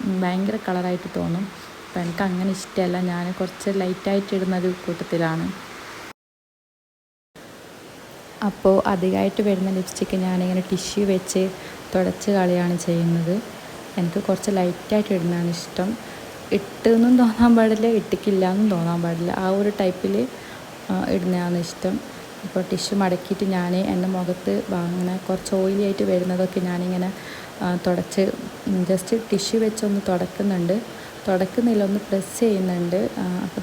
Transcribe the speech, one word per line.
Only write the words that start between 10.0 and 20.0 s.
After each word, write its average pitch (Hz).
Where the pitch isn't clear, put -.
ഞാനിങ്ങനെ 185
ടിഷ്യൂ 190
വെച്ച് 185
തുടച്ച് 185
കളയാണ് 180
ചെയ്യുന്നത്. 170
എനിക്ക് 180
കുറച്ച് 190
ലൈറ്റായിട്ട് 196
ഇടുന്നതാണ് 175
ഇഷ്ടം. 185
ഇട്ടെന്നും 226
തോന്നാൻ 233
പാടില്ല, 220
ഇട്ടിക്കില്ല 196
എന്നും 208
തോന്നാൻ 170
പാടില്ല. 170
ആ 185
ഒരു 202
ടൈപ്പിൽ, 196